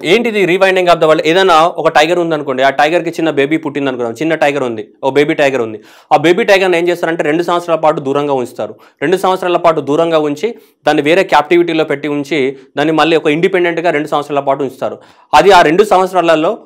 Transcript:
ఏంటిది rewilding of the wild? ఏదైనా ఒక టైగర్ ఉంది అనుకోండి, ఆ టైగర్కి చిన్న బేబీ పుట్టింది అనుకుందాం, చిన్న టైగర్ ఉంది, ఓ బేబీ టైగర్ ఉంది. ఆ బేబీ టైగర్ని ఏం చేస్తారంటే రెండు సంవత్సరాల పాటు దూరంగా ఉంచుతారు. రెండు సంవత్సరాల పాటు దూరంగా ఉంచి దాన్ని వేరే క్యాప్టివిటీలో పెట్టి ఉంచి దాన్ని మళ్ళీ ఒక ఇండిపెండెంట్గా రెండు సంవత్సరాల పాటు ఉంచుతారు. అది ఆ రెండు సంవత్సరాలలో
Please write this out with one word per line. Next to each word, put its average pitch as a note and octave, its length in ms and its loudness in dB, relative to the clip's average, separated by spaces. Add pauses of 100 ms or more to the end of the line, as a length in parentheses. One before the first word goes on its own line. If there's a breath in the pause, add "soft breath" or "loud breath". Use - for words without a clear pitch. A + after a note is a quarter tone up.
ఏంటిది G#3+ 420 0
rewilding F#3 400 2
of E3+ 80 4
the D#3+ 160 2
wild? D#3+ 140 2
ఏదైనా E3+ 420 4
ఒక E3 220 -4
టైగర్ D#3+ 300 2
ఉంది E3+ 160 -2
అనుకోండి, C#3 280 -4
ఆ C3+ 80 4
టైగర్కి D#3+ 400 0
చిన్న D#3+ 200 -4
బేబీ C#3 260 0
పుట్టింది C#3+ 320 -6
అనుకుందాం, A#2+ 240 -6
చిన్న D#3 220 -4
టైగర్ D3 280 0
ఉంది, A2+ 260 -6 (160)
ఓ C3+ 60 -2
బేబీ D3 240 0
టైగర్ C3+ 260 0
ఉంది. G#2+ 200 -8 (320 loud breath)
ఆ - 40 6
బేబీ F3 280 2
టైగర్ని F#3+ 340 2
ఏం F3 100 -2
చేస్తారంటే E3+ 340 -2
రెండు D#3+ 200 0
సంవత్సరాల E3+ 360 -2
పాటు D#3 220 0
దూరంగా C#3+ 320 -2
ఉంచుతారు. A2+ 420 -6 (280 soft breath)
రెండు F3 140 0
సంవత్సరాల F#3 400 0
పాటు E3 240 0
దూరంగా D#3+ 380 0
ఉంచి D3+ 360 -4 (320 soft breath)
దాన్ని D3+ 160 2
వేరే E3+ 220 2
క్యాప్టివిటీలో E3 600 0
పెట్టి D3+ 240 -6
ఉంచి C#3+ 480 -4 (200 loud breath)
దాన్ని D3+ 180 0
మళ్ళీ D#3+ 220 2
ఒక D#3+ 100 -2
ఇండిపెండెంట్గా E3+ 640 0
రెండు D3 180 -4
సంవత్సరాల D3 320 -4
పాటు C#3 220 -2
ఉంచుతారు. A#2+ 360 -8 (360 soft breath)
అది E3 160 6
ఆ F3+ 120 8
రెండు E3 220 2
సంవత్సరాలలో F3+ 800 0